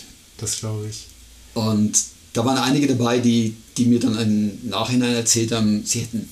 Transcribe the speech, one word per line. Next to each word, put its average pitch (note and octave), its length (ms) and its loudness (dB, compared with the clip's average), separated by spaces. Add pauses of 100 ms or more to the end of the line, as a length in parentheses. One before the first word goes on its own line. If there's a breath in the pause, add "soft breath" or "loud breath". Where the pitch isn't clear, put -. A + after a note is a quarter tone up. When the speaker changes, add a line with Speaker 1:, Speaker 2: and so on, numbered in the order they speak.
(400)
Speaker 1:
das - 200 -6
glaube G#2+ 300 -6
ich. - 160 -14 (480)
Speaker 2:
Und G#2+ 420 0 (380)
da A#2 100 0
waren C3 140 2
einige C3+ 300 2
dabei, A#2+ 320 2
die, A#2 360 2 (220)
die B2 80 2
mir A#2+ 140 4
dann A2 180 0
im G#2+ 500 0
Nachhinein A#2+ 460 0
erzählt A#2 380 0
haben, G#2+ 340 0
sie - 160 -4
hätten A2 300 -8